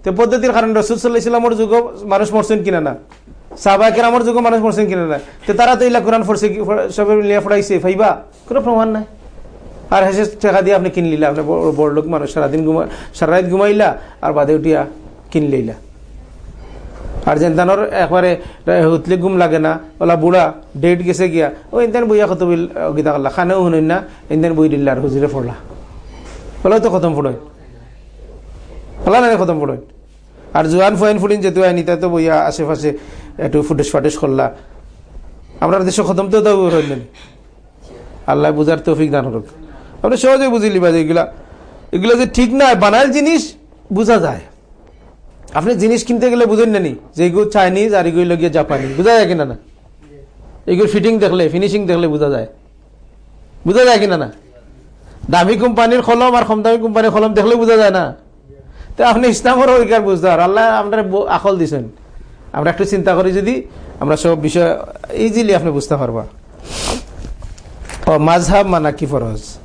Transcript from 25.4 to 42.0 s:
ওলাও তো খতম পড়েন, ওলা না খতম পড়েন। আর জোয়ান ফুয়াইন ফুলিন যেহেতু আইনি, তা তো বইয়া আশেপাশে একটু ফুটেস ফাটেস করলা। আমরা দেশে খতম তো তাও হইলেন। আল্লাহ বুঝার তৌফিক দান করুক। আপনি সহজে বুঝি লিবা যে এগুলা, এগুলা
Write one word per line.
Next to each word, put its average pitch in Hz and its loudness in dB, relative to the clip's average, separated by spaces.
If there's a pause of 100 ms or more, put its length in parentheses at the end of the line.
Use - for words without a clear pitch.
ওলাও 214 4
তো 226 0
খতম 170 0
পড়েন, 135 -4 (1700)
ওলা 202 4
না 240 2
খতম 175 0
পড়েন। 135 -6 (720)
আর 160 0
জোয়ান 190 2
ফুয়াইন 208 2
ফুলিন 202 0
যেহেতু 185 0
আইনি, 175 2
তা 170 0
তো 175 -2
বইয়া 160 0 (140)
আশেপাশে 147 -4 (480)
একটু 147 -2
ফুটেস 170 -2
ফাটেস 151 0
করলা। 135 0 (1120)
আমরা 175 0
দেশে 190 -2
খতম 190 -2
তো 220 2
তাও 196 2
হইলেন। 143 -2 (1300)
আল্লাহ 147 0
বুঝার 151 0
তৌফিক 151 -2
দান 139 -2
করুক। 110 -8 (560)
আপনি 233 0
সহজে 269 2
বুঝি 220 0
লিবা 180 2
যে 165 2
এগুলা, 165 0 (680)
এগুলা 196 2